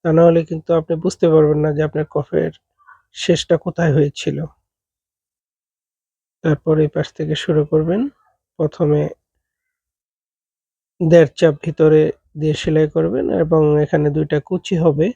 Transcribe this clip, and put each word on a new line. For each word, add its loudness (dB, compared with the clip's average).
তা 0
না 4
হলে 6
কিন্তু -10
আপনি -2
বুঝতে -4
পারবেন 4
না 0
যে -4
আপনার -4
কফের -4
শেষটা -2
কোথায় -2
হয়েছিল। -2
তারপর 0
এই 0
পাশ -6
থেকে -6
শুরু -2
করবেন। -2
প্রথমে -2
দেড় 4
চাপ 2
ভিতরে 2
দিয়ে -2
সেলাই 0
করবেন -2
এবং 2
এখানে 0
দুইটা -2
কুচি -6
হবে। 0